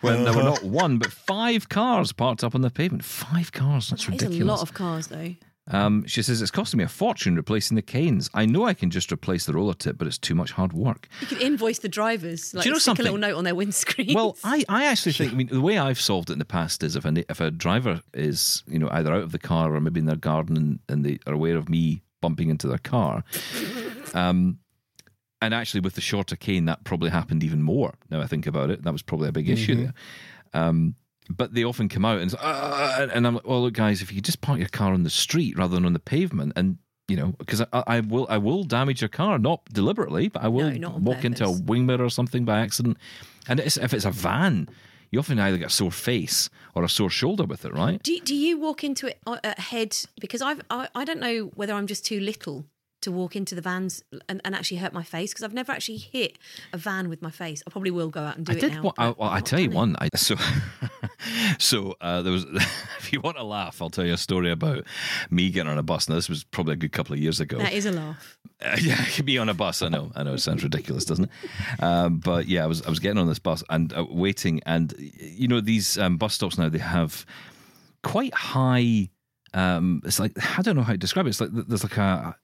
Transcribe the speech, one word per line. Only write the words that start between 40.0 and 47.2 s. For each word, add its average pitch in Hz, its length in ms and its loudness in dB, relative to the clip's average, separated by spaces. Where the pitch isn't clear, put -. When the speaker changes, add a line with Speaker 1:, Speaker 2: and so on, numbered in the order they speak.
Speaker 1:
but - 160 -6
I 113 40 4
will 139 220 2
Speaker 3:
No, 127 60 -4
not 170 180 -6
on 160 100 0
Speaker 1:
walk 127 200 0
into 120 180 0
a 101 60 2
Speaker 3:
purpose. 90 140 0
Speaker 1:
wing 120 240 4
mirror 127 180 2
or 120 60 2
something 123 340 0
by 110 160 4
accident. 117 380 0
And 127 100 2
it's, 147 180 2
if 123 180 0
it's 101 100 0
a 104 80 2
van, 113 560 2
you 107 80 0
often 139 220 2
either 98 180 4
get 80 80 -4
a - 40 -4
sore 92 200 2
face - 600 -2
or 87 80 2
a 82 40 0
sore 98 220 2
shoulder 180 360 0